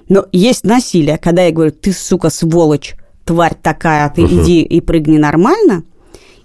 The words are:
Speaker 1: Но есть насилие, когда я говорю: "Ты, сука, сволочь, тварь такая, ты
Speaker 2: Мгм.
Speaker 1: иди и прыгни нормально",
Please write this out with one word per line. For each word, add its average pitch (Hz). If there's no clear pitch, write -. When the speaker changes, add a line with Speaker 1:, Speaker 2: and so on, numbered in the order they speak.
Speaker 1:
Но 190
есть 208
насилие, 175
когда 175
я 170
говорю: 160
"Ты, 190
сука, -
сволочь, 160
тварь 165
такая, 151
ты 170
Speaker 2:
Мгм. 170
Speaker 1:
иди 170
и -
прыгни 156
нормально", 180